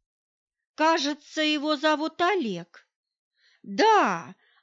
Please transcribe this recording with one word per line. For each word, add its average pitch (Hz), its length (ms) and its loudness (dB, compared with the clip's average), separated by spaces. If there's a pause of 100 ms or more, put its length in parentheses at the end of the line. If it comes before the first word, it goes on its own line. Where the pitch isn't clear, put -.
(760)
Кажется, 311 680 -2
его 302 340 -2
зовут 311 440 -2
Олег. 269 680 -4 (720)
Да, 214 720 0 (280)